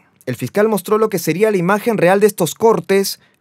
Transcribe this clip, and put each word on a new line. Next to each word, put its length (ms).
El 100
fiscal 320
mostró 300
lo 120
que 100
sería 320
la 60
imagen 400
real 220
de 80
estos 280
cortes 640